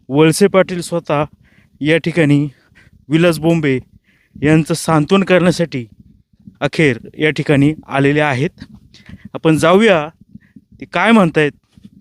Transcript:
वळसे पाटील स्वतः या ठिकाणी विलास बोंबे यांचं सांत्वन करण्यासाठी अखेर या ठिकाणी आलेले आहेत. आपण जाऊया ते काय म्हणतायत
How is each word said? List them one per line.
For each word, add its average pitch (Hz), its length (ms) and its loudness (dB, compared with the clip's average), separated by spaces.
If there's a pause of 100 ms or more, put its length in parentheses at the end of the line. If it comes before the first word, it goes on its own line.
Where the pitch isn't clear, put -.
वळसे 156 380 4
पाटील 180 340 0
स्वतः 160 420 -4 (580)
या 151 160 2
ठिकाणी 147 500 0 (600)
विलास 160 300 0
बोंबे 151 400 0 (640)
यांचं 156 300 2
सांत्वन 160 500 0
करण्यासाठी 170 600 0 (760)
अखेर 139 360 0 (200)
या 151 120 -2
ठिकाणी 147 440 0 (140)
आलेले 139 340 0
आहेत. 147 280 -2 (840)
आपण 160 240 0
जाऊया 170 520 2 (720)
ते 135 40 -16
काय 180 260 -2
म्हणतायत 160 400 2 (500)